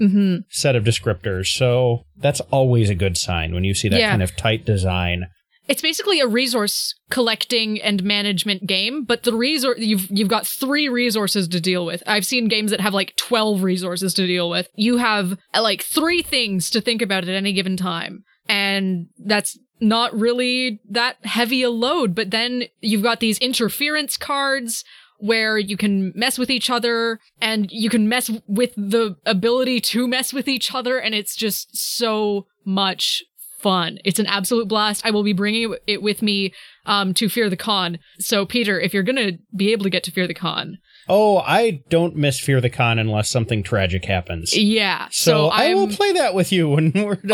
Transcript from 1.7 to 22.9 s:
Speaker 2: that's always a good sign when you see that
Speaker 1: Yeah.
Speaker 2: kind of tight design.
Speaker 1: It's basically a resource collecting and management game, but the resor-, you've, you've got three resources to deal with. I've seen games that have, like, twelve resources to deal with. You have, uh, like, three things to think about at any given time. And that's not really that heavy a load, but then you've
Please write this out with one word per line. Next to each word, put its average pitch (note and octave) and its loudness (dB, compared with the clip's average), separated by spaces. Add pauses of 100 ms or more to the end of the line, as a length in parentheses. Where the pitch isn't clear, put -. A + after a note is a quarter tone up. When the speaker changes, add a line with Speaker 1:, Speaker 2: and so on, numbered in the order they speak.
Speaker 2:
that's C#3+ 0 (100)
always B2 4
a G2+ 0
good F2 0
sign E2 -2
when F2+ 0
you G2 0
see G#2+ -2
that G2+ 4
Speaker 1:
Yeah. A3 2
Speaker 2:
kind G2+ 2
of - -4
tight A2+ -2
design. F2+ 0 (400)
Speaker 1:
It's C#4 0
basically E4 0
a C4 2
resource A3+ 0 (160)
collecting A3 0
and G3+ 0
management G3+ -2
game, A3 -2
but A#3 -2
the A#3+ 2
resor-, B3 0
you've, G#3+ 0
you've G3 2
got G#3 0
three C#4+ -2
resources G#3+ 0
to F3 -2
deal F3+ 0
with. F3 -8
I've G#3 0
seen B3 0
games G#3+ 0
that G3+ 0
have, G3 0
like, F#3+ -2
twelve G#3+ 0
resources F3+ -2
to F#3+ 2
deal F3+ 0
with. F3 -2
You A#3+ 2
have, G#3 0 (160)
uh, A3 2
like, G#3 0
three E4 0
things G#3 -2
to A3 0
think A#3 -2
about F#3+ 0
at F3+ -6
any G3 0
given F#3 0
time. F3+ -6 (240)
And G3 0 (100)
that's G#3 -2 (240)
not A3+ 2
really B3 0
that A#3 0 (100)
heavy A#3+ 0
a B3 2
load, A#3+ 0
but F#3+ -2
then A#3+ -2 (160)
you've G#3+ 0